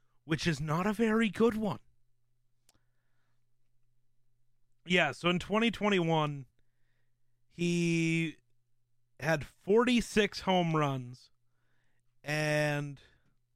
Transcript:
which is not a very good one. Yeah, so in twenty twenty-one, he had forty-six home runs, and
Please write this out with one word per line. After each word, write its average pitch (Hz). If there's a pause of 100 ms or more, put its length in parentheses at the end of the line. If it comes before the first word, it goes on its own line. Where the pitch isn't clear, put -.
(240)
which 156
is 160
not 160
a 214
very 226
good 220
one. 196 (3000)
Yeah, 165
so 165
in 180
twenty 220
twenty-one, 165 (1040)
he 165 (840)
had 151
forty-six 220
home 175
runs, 135 (960)
and 147 (580)